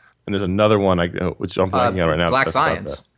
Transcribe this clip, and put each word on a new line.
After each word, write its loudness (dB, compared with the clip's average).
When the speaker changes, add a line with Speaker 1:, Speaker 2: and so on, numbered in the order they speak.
Speaker 1:
And -4
there's -2
another 2
one, 2
I, 0
uh, -6
which -8
I'm 0
blanking 0
Speaker 2:
Uh, 2
Speaker 1:
on 2
right 0
now. 2
Speaker 2:
Black 2
Speaker 1:
That's -2
about 0
Speaker 2:
Science. -6